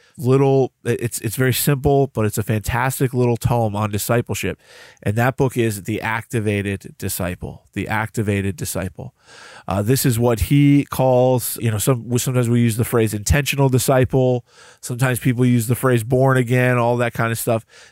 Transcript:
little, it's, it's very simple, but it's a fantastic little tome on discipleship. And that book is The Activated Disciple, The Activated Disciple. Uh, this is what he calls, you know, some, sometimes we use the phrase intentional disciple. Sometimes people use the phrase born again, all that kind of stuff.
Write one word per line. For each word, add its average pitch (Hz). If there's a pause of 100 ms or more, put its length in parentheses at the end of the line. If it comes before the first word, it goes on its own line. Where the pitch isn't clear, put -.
(180)
little, 135 (100)
it's, 117
it's -
very 131
simple, 139
but 110
it's 101
a 107
fantastic 120
little 123
tome 117
on 104
discipleship. 104 (420)
And 104
that 120
book 135
is 110
The 104
Activated 104
Disciple, 90
The -
Activated 101
Disciple. - (500)
Uh, 98
this 120
is 120
what 120
he 143
calls, 127
you 113
know, 107
some, 123
sometimes 123
we 120
use 117
the 117
phrase 113
intentional 139
disciple. 127 (360)
Sometimes 127
people 127
use 123
the 123
phrase 123
born 131
again, 127
all 120
that 120
kind 113
of 113
stuff. 113 (260)